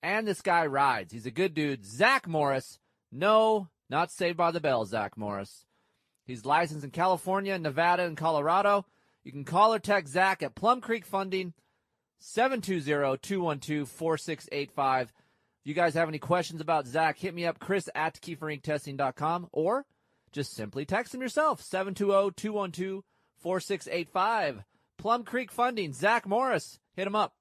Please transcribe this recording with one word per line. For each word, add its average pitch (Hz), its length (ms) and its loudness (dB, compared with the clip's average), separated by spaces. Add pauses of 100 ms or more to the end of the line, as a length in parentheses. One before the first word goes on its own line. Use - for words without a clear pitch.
And 208 240 -2
this 202 160 -4
guy 170 240 4
rides. 131 440 2
He's 113 140 -12
a 123 60 -6
good 165 240 0
dude. 143 280 -2
Zach 190 440 2
Morris. 147 500 0 (340)
No, 214 580 4 (200)
not 165 220 0
Saved 175 260 -2
by 170 140 2
the 165 100 -2
Bell, 131 240 2
Zach 101 320 -4
Morris. 101 480 -8 (600)
He's 123 200 -12
licensed 147 400 0
in 131 60 -12
California, 190 680 0
Nevada, 170 460 2
and 165 120 -4
Colorado. 165 680 2 (380)
You - 80 -16
can 139 140 -10
call 208 280 6
or 214 60 0
text 190 340 0
Zach 185 300 2
at 131 100 -6
Plum 240 260 2
Creek 226 240 -4
Funding, 190 500 -4 (680)
seven 254 420 0
two 185 200 -2
zero, 143 340 2
two 190 260 -4
one 156 180 0
two, 147 280 -4
four 160 280 -2
six - 360 -8
eight 143 200 -6
five. 131 380 0
If - 580 -20
you 147 60 -6
guys 165 220 2
have 165 120 2
any 156 120 -6
questions 165 420 -2
about 156 240 0
Zach, 151 320 0
hit 180 160 -8
me 170 140 -4
up, 165 100 -2
Chris 190 380 -2
at 156 260 -2
kiefer 156 340 -8
inc 135 60 -12
testing 147 340 -4
dot 135 200 -2
com, 165 360 -4
or 214 360 0 (440)
just 143 220 -6
simply 117 320 -8
text 226 300 -2
him 254 60 -8
yourself, 262 420 0
seven 190 320 -4
two 202 180 2
oh, 196 160 6
two 208 240 -6
one 196 180 -2
two, 190 320 -6 (380)
four 185 180 -2
six 190 320 -6
eight 170 180 -4
five. 185 540 0 (360)
Plum 233 240 0
Creek 240 280 -4
Funding, 226 420 0
Zach 202 340 2
Morris. 226 520 0 (160)
Hit 190 120 -2
him 196 80 -4
up. 214 260 0